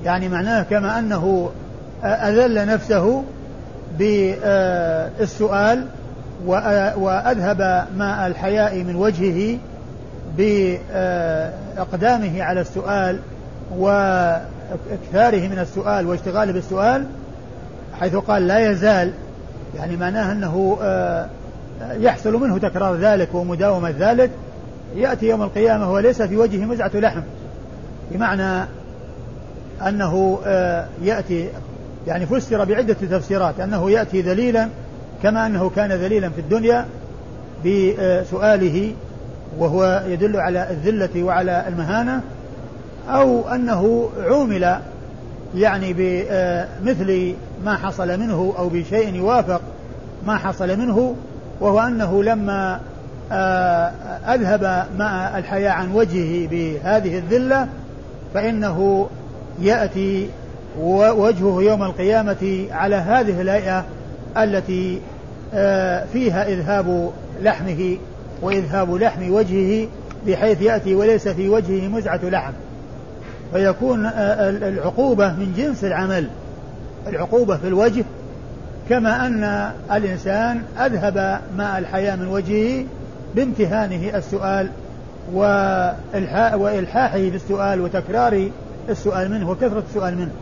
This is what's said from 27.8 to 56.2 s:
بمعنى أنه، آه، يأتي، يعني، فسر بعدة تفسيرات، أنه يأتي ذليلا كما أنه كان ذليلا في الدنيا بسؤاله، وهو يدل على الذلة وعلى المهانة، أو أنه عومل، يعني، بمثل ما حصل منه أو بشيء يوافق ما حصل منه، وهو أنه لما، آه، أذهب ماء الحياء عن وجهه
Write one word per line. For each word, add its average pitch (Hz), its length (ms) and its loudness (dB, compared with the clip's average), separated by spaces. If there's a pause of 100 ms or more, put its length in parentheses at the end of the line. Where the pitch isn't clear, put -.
بمعنى 190 560 0 (1200)
أنه، 190 580 2
آه، 180 400 2 (180)
يأتي، 185 460 0 (580)
يعني، 170 180 -2
فسر 226 380 2
بعدة 214 300 4
تفسيرات، 185 640 0
أنه 190 320 0
يأتي 202 300 4
ذليلا 226 480 2 (540)
كما 220 220 4
أنه 190 300 2
كان 202 160 2
ذليلا 190 380 2
في 165 120 -6
الدنيا 226 440 4 (800)
بسؤاله، 190 1300 2 (640)
وهو 185 480 4
يدل 196 300 0
على 180 340 0
الذلة 180 520 0
وعلى 180 440 2
المهانة، 214 540 -2 (880)
أو 262 400 4
أنه 233 600 2 (100)
عومل، 196 580 4 (800)
يعني، 190 380 2
بمثل 185 1400 0 (320)
ما 208 100 0
حصل 185 440 -2
منه 196 380 0
أو 180 120 0
بشيء 185 460 0
يوافق 185 460 2 (640)
ما 214 100 0
حصل 185 300 -2
منه، 240 480 2 (440)
وهو 202 200 4
أنه 220 440 2
لما، 202 560 0 (520)
آه، 180 600 2 (360)
أذهب 190 600 2 (100)
ماء 196 400 -2
الحياء 196 340 0
عن 185 200 -2
وجهه 175 560 2